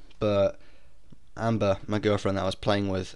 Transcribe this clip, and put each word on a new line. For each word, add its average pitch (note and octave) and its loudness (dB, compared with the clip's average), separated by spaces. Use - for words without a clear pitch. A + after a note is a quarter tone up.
but G2+ 4
Amber, G#2 2
my G#2+ 0
girlfriend G2+ 2
that F#2+ 0
I F#2 0
was F#2+ 0
playing G2+ 2
with, F#2 -2